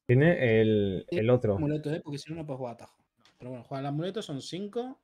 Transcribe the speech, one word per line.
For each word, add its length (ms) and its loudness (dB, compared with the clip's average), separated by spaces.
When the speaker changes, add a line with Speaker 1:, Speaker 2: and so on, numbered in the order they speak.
Speaker 1:
Tiene 540 6
el, 480 2
el 200 0
otro. 260 4
Speaker 2:
Amuleto, 380 -2
¿eh? 100 -6
Porque 140 -10
si 140 -14
no, 60 -10
no 80 -10
puede 120 -10
jugar 180 -8
atajo. 220 -20
Pero 140 -14
bueno, 120 -14
juega 180 -10
el 60 -6
amuleto, 340 -6
son 200 -10
cinco. 640 -10